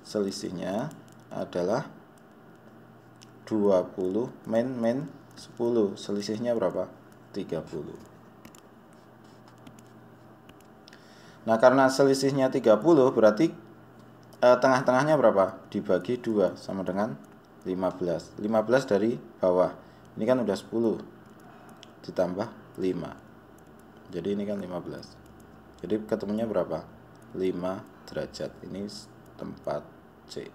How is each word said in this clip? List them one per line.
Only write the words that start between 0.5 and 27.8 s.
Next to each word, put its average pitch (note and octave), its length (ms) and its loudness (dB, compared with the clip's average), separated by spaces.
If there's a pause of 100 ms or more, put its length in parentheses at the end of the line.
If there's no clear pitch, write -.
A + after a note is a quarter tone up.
adalah F#2+ 560 -4 (1600)
dua G2+ 480 2
puluh G2 320 -2 (160)
min, A#2+ 320 -2
min B2 320 -2 (320)
sepuluh. A#2 560 0
Selisihnya G#2+ 560 -6
berapa? F#2 400 -2 (400)
Tiga E2+ 320 -8
puluh. D#2 320 -12 (3500)
Nah, A2+ 160 4
karena C3 240 8
selisihnya C3+ 640 2
tiga A#2 240 6
puluh, C#3 400 6
berarti, G#2+ 320 6 (960)
eh, B2 160 8
tengah-tengahnya C3 560 4
berapa? G2 560 2
Dibagi B2 480 0
dua G#2 400 0
sama F#2+ 240 -8
dengan G2+ 480 -6 (320)
lima F#2 320 -4
belas. E2+ 480 -6
Lima A2 160 2
belas A#2 240 2
dari G#2+ 320 0
bawah. F2+ 560 0 (480)
Ini G#2+ 80 -4
kan B2+ 160 2
udah G2+ 80 -2
sepuluh. G#2+ 480 -2 (1040)
Ditambah F#2 720 -6
lima. F2+ 400 -4 (960)
Jadi G2+ 240 -4
ini G2+ 80 -4
kan G2+ 160 -6
lima F2+ 240 -8
belas. D2+ 320 -14 (640)
Jadi G#2+ 240 -4
ketemunya G#2+ 400 -4
berapa? E2+ 400 -4 (560)
Lima F#2 400 -4 (240)